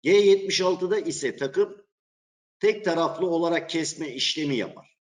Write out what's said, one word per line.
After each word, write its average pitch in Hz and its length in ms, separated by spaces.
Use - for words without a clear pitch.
G 151 80
yetmiş 196 500
altıda 185 380
ise 143 380
takım 156 500
tek 214 260
taraflı 165 460
olarak 165 400
kesme 147 440
işlemi 143 420
yapar. - 460